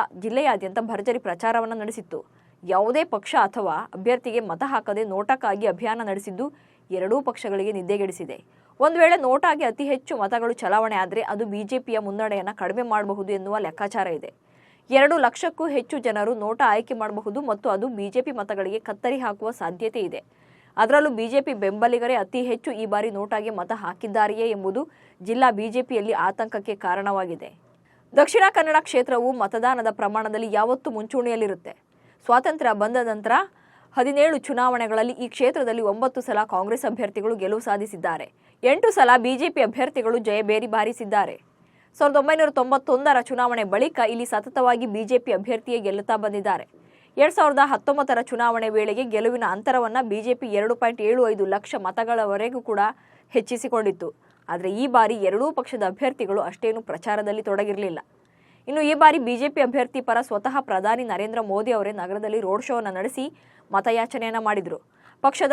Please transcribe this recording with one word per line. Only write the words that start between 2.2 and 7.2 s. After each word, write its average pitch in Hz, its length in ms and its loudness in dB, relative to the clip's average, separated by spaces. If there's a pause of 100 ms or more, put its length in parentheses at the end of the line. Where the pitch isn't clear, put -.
ಯಾವುದೇ 214 400 2
ಪಕ್ಷ 226 380 -6
ಅಥವಾ 196 340 -2 (180)
ಅಭ್ಯರ್ಥಿಗೆ 240 460 -2
ಮತ 196 260 -6
ಹಾಕದೆ 214 380 -4
ನೋಟಕ್ಕಾಗಿ 208 640 -2
ಅಭಿಯಾನ 214 380 -2
ನಡೆಸಿದ್ದು 196 480 -6 (380)
ಎರಡೂ 190 300 0